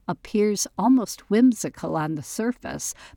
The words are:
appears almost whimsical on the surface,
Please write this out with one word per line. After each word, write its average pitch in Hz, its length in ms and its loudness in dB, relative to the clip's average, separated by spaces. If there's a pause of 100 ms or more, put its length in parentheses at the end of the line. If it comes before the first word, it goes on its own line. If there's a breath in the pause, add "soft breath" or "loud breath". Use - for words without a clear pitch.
appears 208 580 -2 (100)
almost 233 540 0
whimsical 202 640 2
on 156 220 -2
the 151 80 -8
surface, - 680 -6 (240 loud breath)